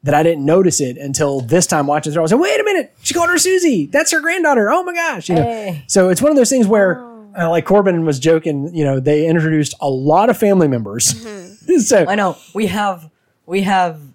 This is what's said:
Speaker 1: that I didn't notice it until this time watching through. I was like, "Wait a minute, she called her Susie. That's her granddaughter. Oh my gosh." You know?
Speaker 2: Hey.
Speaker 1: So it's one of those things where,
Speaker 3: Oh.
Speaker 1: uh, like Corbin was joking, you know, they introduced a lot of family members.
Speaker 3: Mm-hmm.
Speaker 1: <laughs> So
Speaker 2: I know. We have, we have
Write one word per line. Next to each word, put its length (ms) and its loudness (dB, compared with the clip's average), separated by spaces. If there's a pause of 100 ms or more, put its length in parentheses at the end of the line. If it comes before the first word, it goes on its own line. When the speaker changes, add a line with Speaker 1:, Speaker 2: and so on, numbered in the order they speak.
Speaker 1:
that 120 0
I 80 4
didn't 220 0
notice 380 2
it 160 -6
until 420 -4
this 260 0
time 200 0
watching 260 -2
through. 80 -2
I 40 2
was 80 0
like, 100 2
"Wait 180 0
a 40 0
minute, 380 -2
she 120 -6
called 160 0
her 80 0
Susie. 480 0
That's 260 0
her 80 0
granddaughter. 500 0
Oh 140 2
my 100 -8
gosh." 360 -6
You 60 2
know? 60 2
Speaker 2:
Hey. 460 -6
Speaker 1:
So 220 2
it's 100 0
one 100 4
of 60 2
those 140 4
things 160 2
where, 340 2
Speaker 3:
Oh. 380 -20
Speaker 1:
uh, 120 0
like 140 0
Corbin 400 2
was 140 0
joking, 560 0
you 100 -2
know, 160 0
they 260 0
introduced 540 0
a 80 -4
lot 400 2
of 80 2
family 320 2
members. 460 -2
Speaker 3:
Mm-hmm. 320 -16 (160)
Speaker 1:
<laughs> 180 0
So 260 2
Speaker 2:
I 100 -2
know. 200 -2 (160)
We 140 -4
have, 440 -6 (360)
we 160 -4
have 380 0 (140)